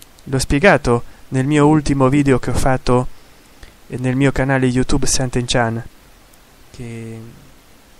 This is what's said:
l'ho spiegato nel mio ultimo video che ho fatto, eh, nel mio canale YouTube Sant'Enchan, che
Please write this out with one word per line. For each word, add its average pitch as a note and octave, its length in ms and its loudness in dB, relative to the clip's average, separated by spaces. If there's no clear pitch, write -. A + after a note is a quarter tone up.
l'ho C3 140 -4
spiegato C#3+ 680 2
nel C3 180 -2
mio D3 200 4
ultimo C#3+ 420 2
video C#3 300 2
che - 120 -4
ho - 40 -2
fatto, B2+ 540 0
eh, - 100 -12
nel B2+ 180 -2
mio C3+ 160 2
canale C3 360 0
YouTube C3 400 0
Sant'Enchan, B2 760 -2
che A2+ 500 -14